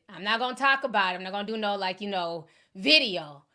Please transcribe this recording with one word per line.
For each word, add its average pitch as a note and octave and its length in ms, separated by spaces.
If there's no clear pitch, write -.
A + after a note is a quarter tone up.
I'm F3+ 160
not A3 160
gonna B3 160
talk C4+ 280
about G3+ 300
it. F3+ 40
I'm F#3 60
not F#3+ 80
gonna G3+ 160
do A3 100
no, G#3 180
like, F#3 260
you G3+ 80
know, E3+ 360
video. F#3+ 800